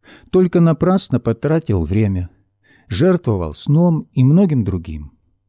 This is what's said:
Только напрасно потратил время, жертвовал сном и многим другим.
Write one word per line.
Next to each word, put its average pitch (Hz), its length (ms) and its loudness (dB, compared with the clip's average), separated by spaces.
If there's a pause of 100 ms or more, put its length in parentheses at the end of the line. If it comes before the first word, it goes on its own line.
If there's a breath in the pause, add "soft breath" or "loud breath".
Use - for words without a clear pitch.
(320 loud breath)
Только 180 300 2
напрасно 165 580 0
потратил 117 640 -2
время, 95 460 -2 (580 soft breath)
жертвовал 104 680 -2
сном 160 600 0
и 131 100 2
многим 151 400 2
другим. 80 480 -8 (380)